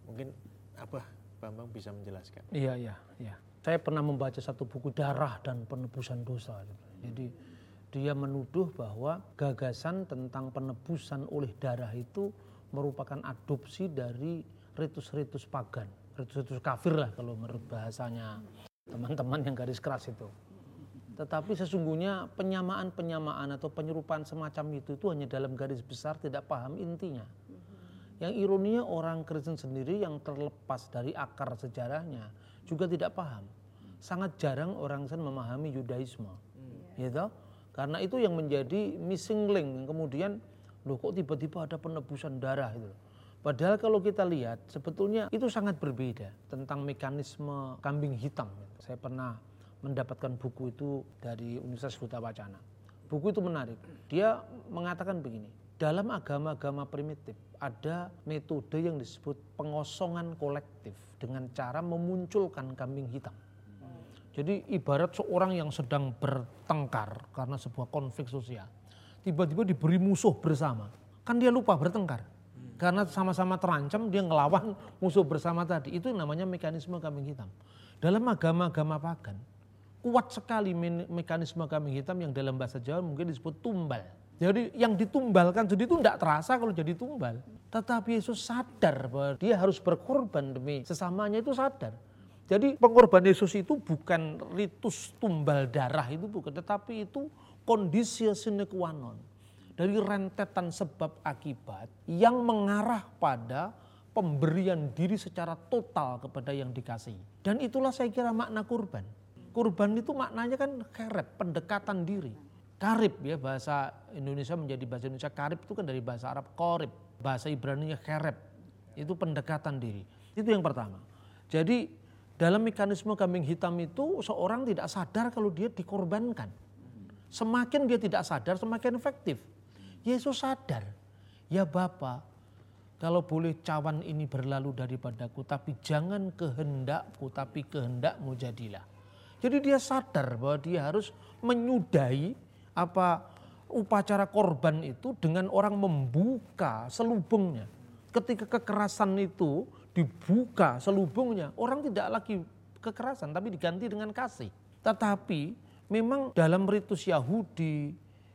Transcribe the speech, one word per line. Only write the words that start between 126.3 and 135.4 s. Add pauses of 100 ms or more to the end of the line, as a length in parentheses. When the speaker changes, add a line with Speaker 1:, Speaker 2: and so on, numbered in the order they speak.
Speaker 2:
Semakin
dia
tidak
sadar,
semakin
efektif. (640)
Yesus
sadar, (640)
"Ya
Bapa, (800)
kalau
boleh
cawan
ini
berlalu
daripadaku,